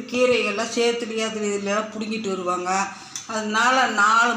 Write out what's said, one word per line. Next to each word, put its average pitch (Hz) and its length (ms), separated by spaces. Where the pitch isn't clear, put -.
கீரைகள்லாம் 226 640
சேத்துலேயே 233 540
அது 214 100
இதுலலாம் 202 440
பிடுங்கிட்டு 220 400
வருவாங்க. 180 380
அதனால 220 460
நாலு 233 360